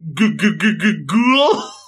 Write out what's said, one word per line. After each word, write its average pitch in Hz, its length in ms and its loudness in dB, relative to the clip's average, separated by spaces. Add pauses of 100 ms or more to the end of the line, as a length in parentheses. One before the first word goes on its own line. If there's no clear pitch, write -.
(160)
G-g-g-g-ghoul? 214 1400 0 (320)